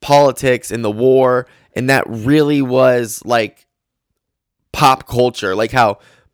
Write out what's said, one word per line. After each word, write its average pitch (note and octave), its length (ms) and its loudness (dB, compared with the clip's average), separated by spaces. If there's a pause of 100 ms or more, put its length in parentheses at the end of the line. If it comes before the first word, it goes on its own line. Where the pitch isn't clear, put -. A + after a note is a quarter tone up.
politics C3+ 720 0
and A#2 120 -6
the G#2+ 60 -4
war. B2 560 0 (300)
And B2+ 140 -2
that C3+ 180 2
really C#3+ 540 0
was, B2+ 600 0
like, A2+ 440 -4 (1040)
pop B2+ 360 0
culture. A#2+ 480 -2
Like A2 160 -2
how A2+ 280 0 (340)